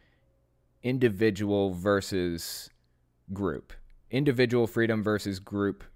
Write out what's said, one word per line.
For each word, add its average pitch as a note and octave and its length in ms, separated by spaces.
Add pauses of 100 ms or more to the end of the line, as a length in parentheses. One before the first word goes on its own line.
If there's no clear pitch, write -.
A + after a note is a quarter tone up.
(840)
individual G#2 880
versus F2+ 960 (640)
group. F#2 400 (380)
Individual B2 560
freedom A2 360
versus G2+ 360
group G2+ 460 (120)